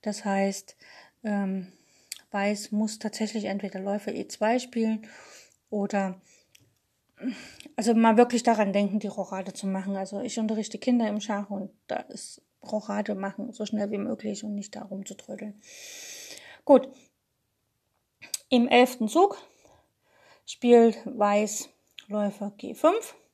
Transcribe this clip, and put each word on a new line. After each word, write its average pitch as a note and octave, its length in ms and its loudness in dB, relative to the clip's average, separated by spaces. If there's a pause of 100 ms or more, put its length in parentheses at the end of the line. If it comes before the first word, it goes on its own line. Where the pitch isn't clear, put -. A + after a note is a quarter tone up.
Das G#3 240 -8
heißt, G3 500 -2 (480)
ähm, F#3+ 480 -4 (600)
Weiß G3+ 400 -2
muss G#3+ 280 -2
tatsächlich G#3+ 460 -4
entweder G3 340 -6
Läufer G3+ 340 -4
E - 140 -8
zwei A3+ 320 0
spielen A3 480 -2 (640)
oder, G3 520 -2 (1600)
also A3+ 160 2
mal A3+ 240 6
wirklich A#3+ 260 6
daran G#3+ 300 4
denken, G3+ 260 0
die G#3 80 -6
Rochade F#3+ 460 -8
zu - 140 -12
machen. F#3+ 280 -4
Also F#3+ 240 -6
ich A#3+ 200 -6
unterrichte A3 380 -4
Kinder A#3+ 300 2
im G#3 140 -2
Schach G3+ 280 -6
und G3+ 220 -8 (160)
da - 100 -4
ist - 440 -14 (200)
Rochade G#3 540 -4
machen G3 380 -8
so G#3+ 120 -8
schnell G#3 260 -4
wie G#3+ 60 -4
möglich G#3+ 460 -6
und G#3 120 -8
nicht G3+ 200 -10
da G#3 80 -12
rumzutrödeln. G3 760 -14 (1040)
Gut, C#4 240 8 (1600)
im A#3+ 180 4
elften B3 400 4
Zug F#4 300 4 (1080)
spielt A#3 600 6
Weiß G#3 640 0 (380)
Läufer G3+ 500 -4
G - 160 -10
fünf F#4+ 420 2 (180)